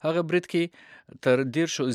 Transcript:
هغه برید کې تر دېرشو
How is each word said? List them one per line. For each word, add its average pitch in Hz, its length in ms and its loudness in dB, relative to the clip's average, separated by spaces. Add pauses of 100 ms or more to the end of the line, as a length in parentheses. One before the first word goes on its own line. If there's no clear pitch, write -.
هغه 165 240 0
برید 175 200 0
کې - 720 -6
تر 131 220 4
دېرشو 139 500 0